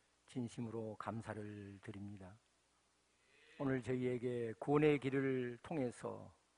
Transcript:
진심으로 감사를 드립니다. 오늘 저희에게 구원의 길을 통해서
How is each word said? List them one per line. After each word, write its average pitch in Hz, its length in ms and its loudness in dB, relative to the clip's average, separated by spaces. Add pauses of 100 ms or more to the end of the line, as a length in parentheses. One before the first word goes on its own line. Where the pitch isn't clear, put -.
(260)
진심으로 113 720 -6
감사를 104 840 -6
드립니다. 101 560 -10 (1200)
오늘 131 240 2
저희에게 123 760 0
구원의 147 420 8
길을 131 640 2
통해서 107 680 -4 (260)